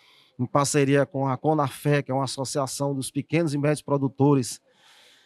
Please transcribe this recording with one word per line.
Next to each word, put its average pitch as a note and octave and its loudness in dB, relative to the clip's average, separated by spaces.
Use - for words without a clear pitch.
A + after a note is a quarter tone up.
em B2 -2
parceria C#3+ 2
com C3+ -4
a C3 -2
Conafé, D3 0
que - -10
é B2+ -2
uma C3+ -2
associação C#3 -4
dos C3 -6
pequenos D3+ -2
e D3 -2
médios C#3+ 0
produtores, C3+ 2